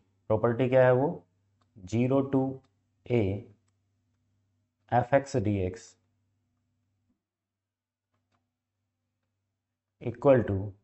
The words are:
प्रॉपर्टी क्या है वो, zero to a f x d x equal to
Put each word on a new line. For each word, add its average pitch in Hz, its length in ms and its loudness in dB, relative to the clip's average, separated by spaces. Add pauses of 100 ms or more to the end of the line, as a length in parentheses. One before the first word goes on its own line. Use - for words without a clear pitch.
(300)
प्रॉपर्टी 117 400 0
क्या 127 160 4
है 127 80 6
वो, 131 140 0 (720)
zero 117 480 -2
to 135 160 0 (640)
a 120 160 0 (1700)
f 123 220 0
x 139 240 0
d 104 160 -2 (100)
x - 240 -8 (4000)
equal 123 420 2
to 98 140 -4 (260)